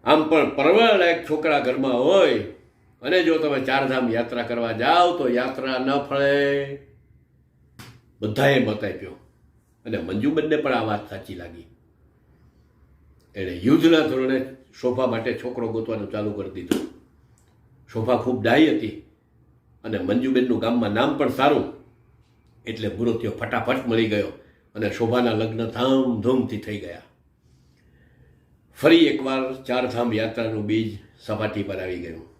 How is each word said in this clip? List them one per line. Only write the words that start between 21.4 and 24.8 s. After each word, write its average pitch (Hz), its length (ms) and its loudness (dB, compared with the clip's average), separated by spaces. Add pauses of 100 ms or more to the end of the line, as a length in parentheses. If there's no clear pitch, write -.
એટલે 107 220 -6
મુરતિયો 110 440 -2
ફટાફટ 120 560 -4
મળી 113 180 2
ગયો 104 220 0 (480)
અને 107 140 -2